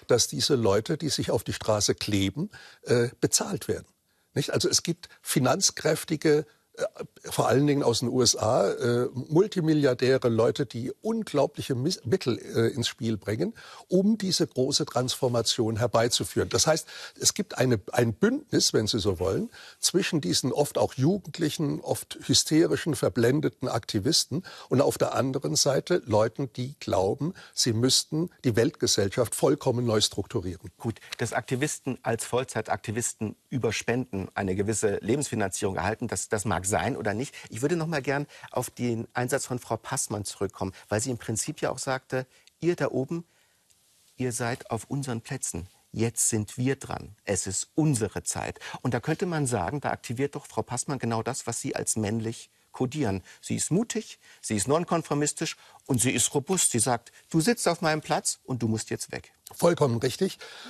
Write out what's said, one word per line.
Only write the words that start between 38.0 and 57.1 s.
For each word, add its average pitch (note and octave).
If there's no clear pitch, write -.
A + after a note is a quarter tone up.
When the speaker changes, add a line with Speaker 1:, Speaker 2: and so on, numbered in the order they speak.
Speaker 2:
gern C#3+
auf -
den A#2
Einsatz B2
von B2
Frau -
Passmann A2
zurückkommen, G2
weil G#2+
sie B2+
im A#2+
Prinzip -
ja D3
auch C3
sagte, C3
ihr E3+
da C#3+
oben, E3+
ihr B2+
seid A#2+
auf A2+
unseren C3
Plätzen. F#2
Jetzt -
sind G#2+
wir C3
dran. -
Es G2
ist -
unsere C3+
Zeit. -
Und B2
da B2
könnte D#3+
man D#3
sagen, A#2+
da B2+
aktiviert B2
doch D3
Frau -
Passmann B2
genau A2+
das, -
was A#2
Sie -
als -
männlich A2+
kodieren. A#2+
Sie -
ist -
mutig, A3
sie -
ist G#2
nonkonformistisch D#3
und B2+
sie A#2+
ist -
robust. E3+
Sie A#2
sagt, A#2+